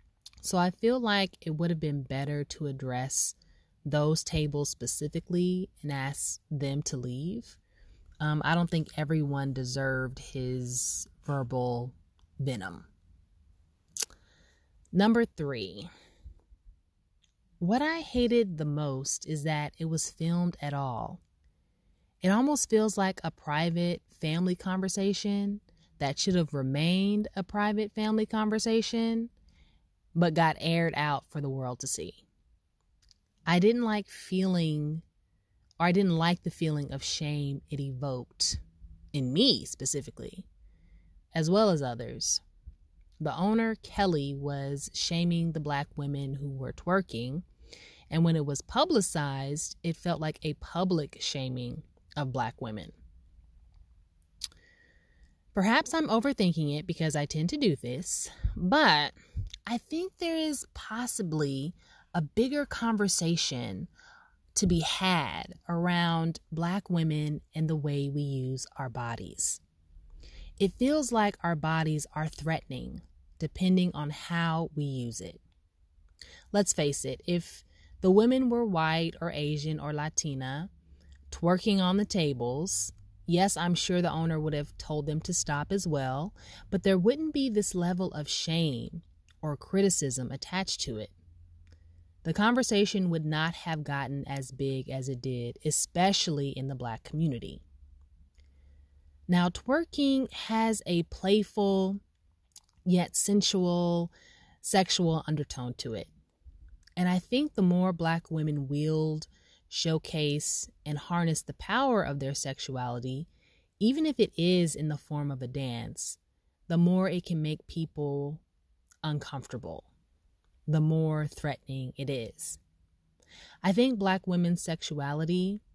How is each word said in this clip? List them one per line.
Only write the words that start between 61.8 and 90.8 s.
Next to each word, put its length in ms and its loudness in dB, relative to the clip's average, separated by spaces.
a 80 2
bigger 460 2
conversation 1200 0
to 140 2
be 140 4
had 720 0
around 760 0
black 400 -2
women 500 0
and 140 0
the 60 0
way 320 -2
we 140 -2
use 460 -4
our 120 -6
bodies. 720 -4
It 200 2
feels 340 2
like 320 2
our 120 2
bodies 580 0
are 140 -4
threatening 760 -6
depending 540 2
on 160 -4
how 640 -2
we 80 -2
use 380 -4
it. 180 -14
Let's 220 2
face 320 0
it, 220 -6
if 360 -2
the 100 6
women 380 6
were 160 2
white 560 2
or 100 -4
Asian 480 -2
or 140 -4
Latina 760 -2
twerking 480 2
on 180 4
the 80 2
tables, 880 -2
yes, 320 4
I'm 180 2
sure 260 2
the 100 2
owner 280 0
would 140 -2
have 240 -6
told 280 -4
them 160 -2
to 120 -6
stop 380 -2
as 160 0
well, 460 -2
but 140 0
there 140 6
wouldn't 360 2
be 160 0
this 260 0
level 380 0
of 160 -6
shame 720 -2
or 160 -4
criticism 760 0
attached 500 -4